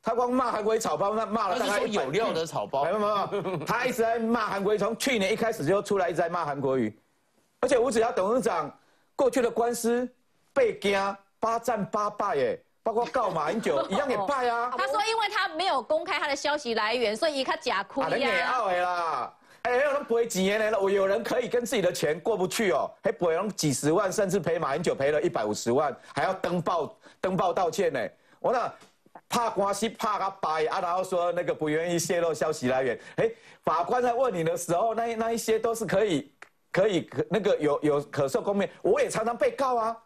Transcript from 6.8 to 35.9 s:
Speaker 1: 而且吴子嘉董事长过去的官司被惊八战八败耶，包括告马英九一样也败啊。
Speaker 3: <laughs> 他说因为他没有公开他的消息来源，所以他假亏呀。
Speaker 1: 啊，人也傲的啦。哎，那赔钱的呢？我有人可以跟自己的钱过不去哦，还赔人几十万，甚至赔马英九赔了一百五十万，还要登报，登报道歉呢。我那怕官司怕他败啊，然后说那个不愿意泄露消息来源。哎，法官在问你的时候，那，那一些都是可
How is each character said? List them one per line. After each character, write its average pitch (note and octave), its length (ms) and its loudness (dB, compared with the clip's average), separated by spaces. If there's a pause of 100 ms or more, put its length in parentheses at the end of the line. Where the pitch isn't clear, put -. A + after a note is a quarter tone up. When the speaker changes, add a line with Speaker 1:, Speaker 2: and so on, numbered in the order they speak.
Speaker 1:
而 B3+ 80 2
且 C4 120 4
吴 A#3 100 2
子 A3 100 0
嘉 A3+ 120 2
董 G3 240 0
事 C4 40 4
长 E3+ 320 -2 (440)
过 C4 160 4
去 C4 100 2
的 A#3 80 2
官 A#3 240 0
司 A#3+ 340 0 (460)
被 B4 240 2
惊 G3+ 180 0 (440)
八 A3+ 180 0
战 A3+ 300 -2
八 G#3 240 -2
败 G3+ 240 -2
耶， - 280 0 (200)
包 A3 100 0
括 A#3 140 2
告 A#3 240 0
马 D#3+ 200 -2
英 A3 80 -2
九 D3 300 0
一 G3 60 -2
样 C#4+ 120 0
也 B3 80 0 (120)
败 C4 200 0
啊。 A#3 260 -2
Speaker 3:
<laughs> - 40 -6
他 F#4+ 80 0
说 C5 240 0
因 A4+ 80 0
为 G#4+ 80 0 (100)
他 G4 200 0
没 F4 100 -2
有 D4 160 0
公 D#4 220 0
开 D4+ 160 -2
他 D#4+ 80 -2
的 C#4 80 0
消 D4 200 -2
息 A#3+ 200 -4
来 A3 180 0
源， A3+ 240 0
所 E4 100 0
以 C#4 160 0
他 D#4+ 140 -2
假 G3+ 260 -2
亏 - 200 -4
呀。 D#3+ 40 0
Speaker 1:
啊， - 40 0
人 A#3 100 0
也 G#3 220 0
傲 A#3 240 0
的 F3+ 140 2
啦。 E3+ 520 -2 (300)
哎， B3 180 2 (120)
那 C#4+ 80 0
赔 A#3 260 0
钱 G3 320 2
的 A3 120 2
呢？ A3+ 60 0
我 G3 120 2
有 G3 180 4
人 G#3+ 160 2
可 A#3 160 -2
以 A#3+ 80 -2
跟 A#3+ 180 0
自 - 80 -4
己 G#3+ 80 2
的 D3+ 80 4
钱 D#3 300 0
过 A3 160 0
不 F#3 100 0
去 F#3+ 260 0
哦， B2 200 0 (100)
还 - 120 0
赔 F3 160 2
人 F3 220 2
几 D3+ 200 0
十 D3 220 2
万， F#3+ 180 4
甚 F#3+ 180 2
至 F#3 80 2
赔 E3+ 220 0
马 C#3 160 0
英 E3 80 -2
九 D#3 100 2
赔 C#3 160 2
了 D3+ 120 2
一 F3 80 2
百 A#2+ 160 -2
五 G#2+ 80 0
十 A2+ 180 -2
万， C#3 240 2 (180)
还 C#3+ 100 0
要 F#3 100 0
登 F3+ 280 -2
报， E3 320 -2 (280)
登 F#3+ 160 0
报 F3+ 160 2
道 F3 180 2
歉 E3+ 220 0
呢。 A#2 120 -2 (360)
我 F#3+ 100 2
那 A#3 180 0 (600)
怕 A#3 200 0
官 G3 240 0
司 A3 180 -2
怕 G#3+ 280 -2
他 F#3+ 100 -2
败 D#3+ 360 -2
啊， E3+ 160 -2
然 F3 120 -2
后 F#3 80 0
说 F3 300 0
那 F3 120 -2
个 D#3 120 -2
不 D#3 140 -2
愿 E3 200 0
意 F3 80 0
泄 E3+ 220 0
露 E3 140 0
消 D#3 180 0
息 C#3 160 -4
来 C3 160 2
源。 A2+ 160 -2 (160)
哎， A3+ 160 0 (320)
法 - 220 0
官 B3 180 0
在 A#3+ 100 2
问 A#3+ 200 0
你 E3+ 100 -2
的 E3 140 0
时 E3 160 -2
候， A3 200 2
那， A#3 220 -2
那 A3+ 160 -2
一 A#3 60 -2
些 A3 200 0
都 A3+ 160 0
是 A3+ 120 -4
可 F#3+ 180 2